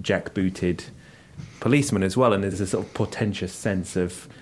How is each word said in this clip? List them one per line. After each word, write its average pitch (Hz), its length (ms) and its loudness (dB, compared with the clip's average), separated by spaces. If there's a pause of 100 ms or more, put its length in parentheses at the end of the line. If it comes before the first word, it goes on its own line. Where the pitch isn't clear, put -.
jackbooted 95 840 0 (760)
policemen 120 420 2
as 95 140 2
well, 123 160 6
and 98 120 2
there's 95 160 -2
a 98 60 0
sort 98 200 -2
of - 80 -20
portentous 101 580 -2
sense 95 440 -2
of, 90 320 -2 (140)